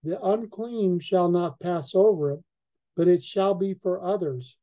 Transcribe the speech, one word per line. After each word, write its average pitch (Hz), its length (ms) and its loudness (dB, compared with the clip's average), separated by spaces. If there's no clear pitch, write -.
The 175 180 -6
unclean 214 760 -2
shall 180 280 2
not 175 320 0
pass 170 340 -4
over 185 380 4
it, 151 80 -8
but 170 120 2
it 175 140 4
shall 196 320 0
be 190 200 -2
for 185 280 -4
others. 170 600 -4